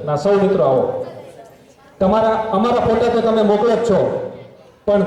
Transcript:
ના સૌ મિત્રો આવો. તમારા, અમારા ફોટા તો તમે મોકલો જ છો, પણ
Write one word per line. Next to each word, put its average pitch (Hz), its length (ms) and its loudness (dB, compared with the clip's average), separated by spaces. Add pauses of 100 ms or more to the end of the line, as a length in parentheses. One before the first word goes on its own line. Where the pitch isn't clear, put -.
ના 151 100 -2
સૌ 202 180 2 (100)
મિત્રો 160 200 2
આવો. 135 200 2 (1120)
તમારા, 220 380 2 (160)
અમારા 233 360 0
ફોટા 233 220 2
તો 233 100 0
તમે 220 220 2
મોકલો 208 340 2
જ - 20 0 (100)
છો, 185 120 2 (840)
પણ 202 200 2